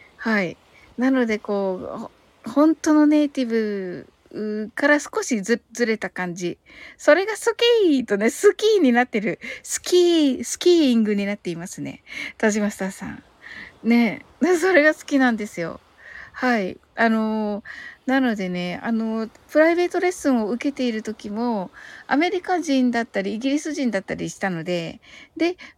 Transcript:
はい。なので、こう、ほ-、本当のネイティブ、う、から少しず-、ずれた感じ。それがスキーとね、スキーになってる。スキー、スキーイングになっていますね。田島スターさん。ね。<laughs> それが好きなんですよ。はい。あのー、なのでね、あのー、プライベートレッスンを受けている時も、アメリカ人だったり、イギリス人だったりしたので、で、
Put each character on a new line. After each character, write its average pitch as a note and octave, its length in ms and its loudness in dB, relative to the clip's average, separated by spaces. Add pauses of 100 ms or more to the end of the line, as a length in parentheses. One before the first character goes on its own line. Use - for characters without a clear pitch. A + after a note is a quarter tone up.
(160)
は G#3+ 260 -2
い。 D#3+ 140 -6 (420)
な C4 140 2
の B3+ 140 2
で、 G#3+ 120 -2
こ G3 420 -4
う、 - 60 -10
ほ-、 - 240 -12 (360)
本 D4 280 4
当 D#4 200 0
の D4+ 120 6
ネ D4+ 180 4
イ C#4+ 40 0
テ C#4 140 -4
ィ A#3+ 40 -4
ブ、 G#3 600 -4 (240)
う、 G#3+ 400 -8
か - 180 -2
ら D4 100 4
少 - 240 -6
し A3 200 -4
ず-、 A3 180 0 (120)
ず A#3 120 -4
れ A3 140 -2
た F3+ 100 -8
感 F3+ 260 -8
じ。 F3 220 -6 (400)
そ D4+ 180 4
れ G4 120 2
が G#4+ 100 -4
ス A4+ 180 -2 (280)
キ D4+ 160 4
ー A#3+ 80 -4
と G3+ 100 -2
ね、 G#3+ 140 2
ス - 240 4
キ G#4+ 240 2
ー - 20 0
に B3+ 120 4
な A#3+ 100 4
っ B3 40 -2
て A3 140 -4
る。 F#3 180 -4 (240)
ス - 200 -10
キ E4+ 540 4
ー、 A#3+ 80 -8
ス - 140 -10
キ E4+ 260 4
ー B3+ 80 4
イ - 20 4
ン A3+ 100 4
グ G#3 100 0
に G3+ 120 -2
な G3+ 80 -4
っ - 20 -10
て F3+ 140 -8
い E3 60 -6
ま E3+ 100 -10
す - 160 -12
ね。 - 200 -12 (360)
田 A3 120 2
島 G#3 200 0
ス - 80 -10
タ F#3+ 80 -4
ー F#3+ 40 -6
さ - 180 -12
ん。 - 140 -14 (600)
ね。 A3+ 420 2 (160)
<laughs> F4 180 4
そ F4+ 140 2
れ D4 100 8
が D#4 120 6
好 - 100 -20
き C#4+ 140 0
な B3+ 120 4
ん A3+ 60 0
で G#3 100 -6
す - 140 -10
よ。 E3 200 -8 (520)
は B3 280 0
い。 F#3 180 -6 (160)
あ A3+ 160 2
の A3 500 -2
ー、 - 40 -16 (420)
な C4+ 140 2
の A#3+ 140 2
で F#3+ 140 -4
ね、 F3+ 340 -4
あ A#3 100 -4
の A3 340 -2
ー、 - 40 -12 (200)
プ D4+ 80 2
ラ E4 140 6
イ E4+ 40 0
ベ F4 100 0
ー - 40 -2
ト F4+ 100 -4
レ F4+ 80 0
ッ F4+ 40 -2
ス D4 180 -2
ン A#3+ 100 2
を G#3 80 -2
受 B3 220 -4
け - 40 -4
て B3+ 140 -2
い A3+ 40 -2
る A3 100 -6
時 G#3+ 260 -10
も、 G#3+ 420 -4 (360)
ア C4 100 0
メ E4+ 140 2
リ F4+ 100 -2
カ F4+ 200 -2
人 C4 300 2
だ A#3 120 -2
っ A3+ 40 -8
た - 140 -6
り、 G3+ 140 -4
イ G#3+ 40 -6
ギ C4+ 120 -2
リ D4 80 2
ス D4+ 160 -8
人 C4+ 160 -2
だ G3 80 -2
っ F#3+ 40 -8
た - 120 -8
り E3+ 160 -6
し - 60 -14
た G3 120 -4
の E3 160 -6
で、 E3+ 360 -6 (360)
で、 E4+ 220 -2 (200)